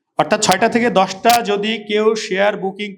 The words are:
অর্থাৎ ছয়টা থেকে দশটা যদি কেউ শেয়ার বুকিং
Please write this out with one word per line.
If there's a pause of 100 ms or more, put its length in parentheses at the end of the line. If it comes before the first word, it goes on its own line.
(180)
অর্থাৎ
ছয়টা
থেকে
দশটা
যদি
কেউ
শেয়ার
বুকিং